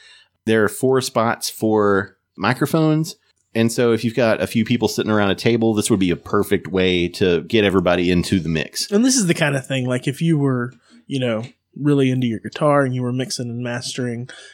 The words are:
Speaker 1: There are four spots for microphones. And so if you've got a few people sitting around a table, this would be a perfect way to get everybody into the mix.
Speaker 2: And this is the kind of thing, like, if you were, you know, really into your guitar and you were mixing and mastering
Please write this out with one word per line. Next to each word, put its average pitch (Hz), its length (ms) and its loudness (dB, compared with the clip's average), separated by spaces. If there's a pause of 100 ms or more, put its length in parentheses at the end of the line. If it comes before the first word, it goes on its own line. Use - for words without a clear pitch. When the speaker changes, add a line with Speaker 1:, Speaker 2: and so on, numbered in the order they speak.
(460)
Speaker 1:
There 110 180 4
are 98 60 2
four 131 320 0
spots 117 480 -2
for 101 680 0 (200)
microphones. 156 800 0 (400)
And 113 160 2
so 120 220 2
if 110 100 -2
you've 113 120 -4
got 113 260 2
a 95 60 0
few 110 180 0
people 117 220 0
sitting 107 240 -2
around 104 200 2
a 90 40 0
table, 113 380 2
this 104 160 0
would 107 100 2
be 90 120 2
a 80 60 0
perfect 98 500 -2
way 90 420 2
to 87 340 0
get 104 200 2
everybody 90 480 2
into 90 280 2
the 78 100 -4
mix. - 420 -6
Speaker 2:
And 208 120 2
this 262 120 2
is 208 120 0
the 170 60 2
kind 143 220 0
of 131 100 -6
thing, 127 220 -4
like, 127 200 -4
if 131 140 -4
you 165 160 2
were, 127 360 -2 (340)
you 139 140 -6
know, 113 220 -2 (340)
really 139 340 2
into 127 160 0
your 110 120 -4
guitar 143 440 0
and 127 100 -2
you 127 80 -4
were 123 120 -4
mixing 127 360 -6
and 120 140 -8
mastering 120 640 -8 (240)